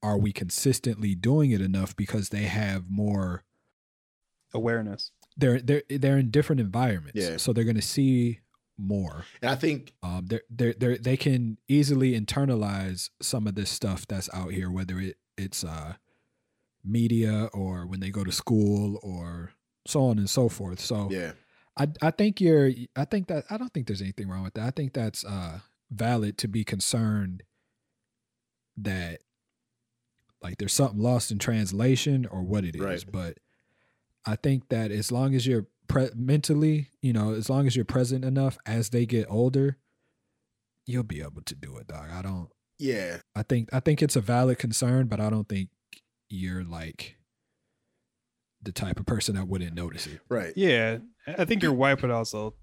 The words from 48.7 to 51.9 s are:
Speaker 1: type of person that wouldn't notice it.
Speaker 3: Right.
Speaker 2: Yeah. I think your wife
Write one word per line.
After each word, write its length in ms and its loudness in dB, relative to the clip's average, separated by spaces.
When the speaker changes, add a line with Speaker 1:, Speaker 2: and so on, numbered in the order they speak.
Speaker 1:
type 280 -4
of 60 -6
person 300 -2
that 120 -4
wouldn't 260 -4
notice 340 -8
it. 120 -14
Speaker 3:
Right. 260 -4
Speaker 2:
Yeah. 420 4
I 180 -2
think 180 0
your 100 4
wife 280 2